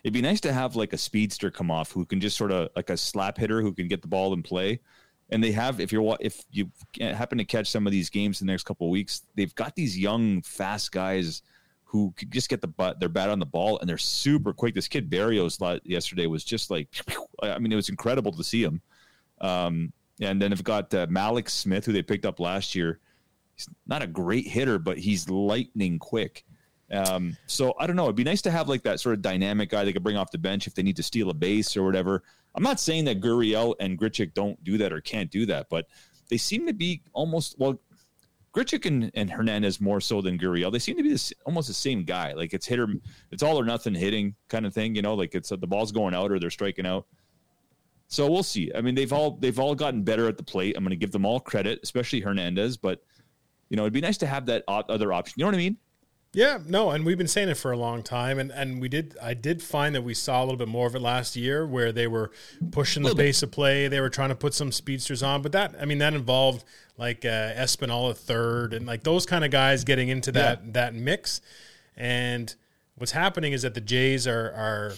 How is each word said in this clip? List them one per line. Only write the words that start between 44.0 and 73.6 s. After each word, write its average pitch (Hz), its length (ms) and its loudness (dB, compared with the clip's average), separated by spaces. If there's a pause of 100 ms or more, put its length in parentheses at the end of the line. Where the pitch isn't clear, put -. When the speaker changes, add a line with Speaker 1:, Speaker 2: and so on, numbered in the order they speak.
Speaker 1:
kind 113 180 -2
of 98 80 -4
thing, 110 220 -2
you 104 60 0
know, 104 120 0
like, 95 220 -2
it's, 87 160 -4
uh, 98 40 -2
the 92 120 -6
ball's 101 240 0
going 101 220 2
out 98 180 2
or 95 80 2
they're 85 100 -2
striking 95 360 -4
out. 92 200 -2 (1000)
So 147 200 2
we'll 180 140 4
see. 98 320 -2
I 110 60 -2
mean, 123 160 0
they've 131 160 2
all, 147 240 2
they've 127 240 0
all 143 160 2
gotten 135 260 0
better 113 240 4
at 110 120 0
the - 60 -12
plate. 95 320 -2
I'm 98 80 -2
gonna 92 120 0
give 95 160 -2
them 98 120 2
all 113 140 2
credit, 104 460 -2
especially 123 360 -2
Hernandez, 98 560 0
but, 92 260 -2 (680)
you 107 60 0
know, 107 60 2
it'd 107 120 2
be 139 80 2
nice 196 160 0
to 160 80 0
have 139 200 -2
that 117 220 2
o-, 104 200 0
other 107 240 2
option. 87 260 -2
You 143 60 2
know 196 40 4
what 208 80 4
I - 20 2
mean? 185 200 0 (560)
Speaker 2:
Yeah, 254 320 4
no, 190 240 4
and 151 140 2
we've 175 120 4
been 175 120 0
saying 202 200 2
it 143 80 0
for 131 160 -2
a 123 40 0
long 117 260 -2
time, 127 380 -2
and, 135 100 -4
and 131 300 -4
we 127 80 -4
did. 147 340 -2
I 120 120 -4
did 147 280 -2
find 147 320 0
that 127 80 -2
we 120 120 -6
saw 127 260 2
a 127 40 2
little 131 120 0
bit 120 100 -2
more 120 220 0
of 120 80 -2
it 127 40 -2
last 123 360 0
year, 131 280 0
where 123 280 2
they 117 160 2
were 113 240 -2 (400)
pushing 147 320 2
the 165 60 6
Speaker 1:
Little - 80 4
bit. 143 80 6
Speaker 2:
pace 139 180 4
of 131 80 -6
play. 139 340 2
They 139 140 0
were 135 100 0
trying 135 200 0
to 131 40 -2
put 143 180 -2
some 139 200 -2
speedsters 131 500 -4
on, 139 200 0
but 147 100 -4
that, 196 280 0
I 143 40 -4
mean, 147 140 0
that 147 140 4
involved, 131 520 4 (340)
like, 120 260 -4
uh, 110 300 0
Espinal 123 560 0
a 113 40 -4
third 117 600 -2
and, 113 100 -6
like, 117 200 -6
those 175 220 4
kind 170 180 2
of 139 80 2
guys 135 320 6
getting 127 240 2
into 131 240 -2
Speaker 1:
Yeah. 120 240 4
Speaker 2:
that, 110 180 -12
that 120 200 2
mix. 127 460 -2 (560)
And 123 560 -2 (440)
what's - 160 -6
happening 165 400 0
is 127 100 -2